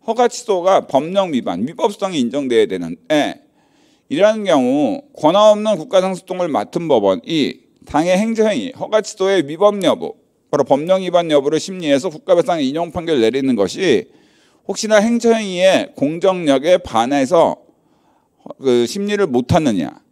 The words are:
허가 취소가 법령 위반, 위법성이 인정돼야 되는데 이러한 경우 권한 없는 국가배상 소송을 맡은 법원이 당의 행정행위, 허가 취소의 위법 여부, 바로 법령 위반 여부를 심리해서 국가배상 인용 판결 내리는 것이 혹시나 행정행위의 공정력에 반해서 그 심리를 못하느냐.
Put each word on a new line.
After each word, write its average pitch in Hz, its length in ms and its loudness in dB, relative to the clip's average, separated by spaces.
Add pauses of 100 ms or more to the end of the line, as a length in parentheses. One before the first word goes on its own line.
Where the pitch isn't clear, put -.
허가 233 220 0
취소가 185 580 0
법령 175 460 -2
위반, 104 340 -4
위법성이 190 540 -4
인정돼야 120 460 0
되는데 87 760 -4 (680)
이러한 208 340 2
경우 135 580 0 (140)
권한 208 360 4
없는 208 260 0
국가배상 185 360 0
소송을 180 340 -6
맡은 147 400 -4
법원이 110 720 0 (260)
당의 175 320 0
행정행위, 214 600 -2
허가 214 220 0
취소의 190 480 -2
위법 196 340 0
여부, 90 320 -2 (360)
바로 151 120 0
법령 160 400 0
위반 175 280 0
여부를 147 280 2
심리해서 156 520 -2
국가배상 165 520 0
인용 160 300 -4
판결 165 280 -2
내리는 127 360 0
것이 107 540 0 (580)
혹시나 214 280 0
행정행위의 202 1000 0
공정력에 165 840 0
반해서 135 760 0 (1000)
그 120 280 2
심리를 202 400 -2
못하느냐. 123 720 -2 (120)